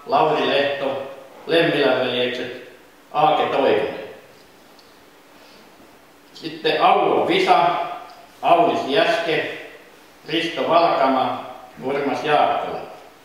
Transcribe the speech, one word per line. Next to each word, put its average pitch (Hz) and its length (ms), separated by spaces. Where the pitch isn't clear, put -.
Lauri 143 420
Lehto, 139 640
Lemmilän 147 540
veljekset, 123 720
Aake 151 300
Toivonen. - 640
Sitten 156 480
Auvo - 460
Visa, - 380
Aulis 131 440
Jäske, - 720
Risto 165 400
Valkama, 131 760
Urmas 131 420
Jaakkola. 147 540